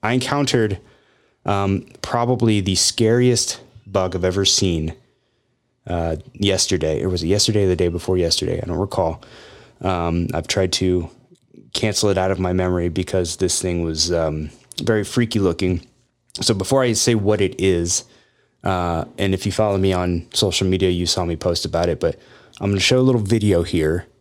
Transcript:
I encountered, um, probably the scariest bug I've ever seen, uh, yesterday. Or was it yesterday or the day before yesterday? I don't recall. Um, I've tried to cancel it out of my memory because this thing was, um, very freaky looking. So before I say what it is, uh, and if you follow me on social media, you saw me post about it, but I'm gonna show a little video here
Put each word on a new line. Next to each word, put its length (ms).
I 100
encountered, 640
um, 420
probably 580
the 160
scariest 880
bug 280
I've 100
ever 200
seen, 480
uh, 300
yesterday. 720
Or 60
was 140
it 40
yesterday 360
or 40
the 80
day 120
before 300
yesterday? 440
I 40
don't 120
recall. 460
Um, 520
I've 140
tried 260
to 360
cancel 360
it 80
out 140
of 80
my 140
memory 360
because 480
this 240
thing 220
was, 280
um, 380
very 220
freaky 360
looking. 460
So 120
before 300
I 100
say 220
what 260
it 180
is, 460
uh, 420
and 160
if 120
you 60
follow 260
me 160
on 400
social 340
media, 220
you 160
saw 200
me 100
post 300
about 240
it, 100
but 200
I'm 120
gonna 80
show 200
a 20
little 200
video 420
here 440